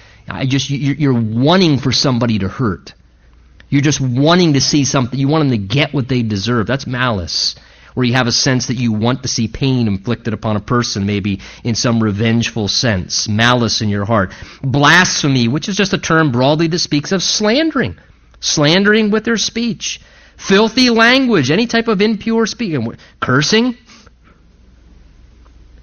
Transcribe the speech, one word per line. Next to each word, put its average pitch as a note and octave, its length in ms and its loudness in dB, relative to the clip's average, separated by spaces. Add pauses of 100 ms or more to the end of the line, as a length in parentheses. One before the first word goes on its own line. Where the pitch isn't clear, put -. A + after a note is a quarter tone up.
(260)
I - 200 -6
just, C3+ 240 -2
you, C#3+ 240 -2
you're C3+ 260 2
wanting C#3 580 2
for C3 140 -2
somebody A#2+ 460 0
to F#2+ 100 -2
hurt. - 460 -6 (720)
You're C#3 140 0
just C#3+ 180 0
wanting D3 540 2
to C3 80 2
see D3 240 0
something. B2+ 320 -2
You C3+ 100 0
want D3+ 140 2
them C#3 80 0
to A#2+ 80 0
get A#2+ 340 -2
what C3+ 160 -4
they B2 140 0
deserve. G#2+ 440 -2
That's C3 200 -4
malice, B2 680 -4 (400)
where B2+ 120 0
you A#2 80 2
have B2+ 120 2
a A#2 60 0
sense B2+ 360 0
that B2+ 80 -4
you A#2+ 160 0
want A#2+ 300 0
to B2 60 -6
see A2+ 200 -2
pain C3 380 0
inflicted G#2+ 460 -4
upon G#2+ 240 -4
a G2+ 40 -4
person, A2+ 440 -2
maybe G2+ 360 -2 (240)
in A#2 100 -2
some A#2 280 0
revengeful A2 640 0
sense. - 600 -4
Malice A#2 540 0
in G#2+ 80 -2
your G2+ 160 -2
heart. G2+ 260 0 (300)
Blasphemy, C#3+ 840 2
which D3+ 200 -4
is G3 80 -4
just F#3+ 160 -2
a F#3+ 60 0
term D#3+ 340 2
broadly D3 360 2
that E3 100 -2
speaks - 340 -2
of F#3 100 0
slandering. A3 760 0 (440)
Slandering G3+ 720 2
with G#3+ 140 0
their A#3 120 0
speech. - 640 -6 (360)
Filthy A3 540 2
language, A#3 600 4
any G#3 160 2
type A#3 220 -2
of G3+ 120 2
impure A3+ 460 0
speaking. D3 500 -4 (240)
Cursing. G#3+ 560 2 (2000)